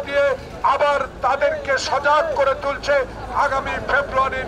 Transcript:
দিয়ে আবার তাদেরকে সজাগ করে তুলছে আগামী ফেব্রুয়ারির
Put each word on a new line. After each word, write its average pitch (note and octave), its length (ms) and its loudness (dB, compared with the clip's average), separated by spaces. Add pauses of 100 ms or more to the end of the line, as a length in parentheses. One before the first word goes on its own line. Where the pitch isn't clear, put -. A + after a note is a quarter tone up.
দিয়ে C#4+ 180 2 (480)
আবার C#4+ 280 2 (240)
তাদেরকে C#4 480 0 (160)
সজাগ C#4+ 360 2 (140)
করে C4+ 160 4 (100)
তুলছে C#4 320 0 (480)
আগামী C4+ 300 -2 (160)
ফেব্রুয়ারির C4 580 0